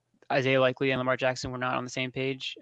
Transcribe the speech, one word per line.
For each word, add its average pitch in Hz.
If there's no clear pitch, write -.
Isaiah 131
Likely 131
and 127
Lamar 127
Jackson 131
were 127
not 127
on 127
the 123
same 127
page. 131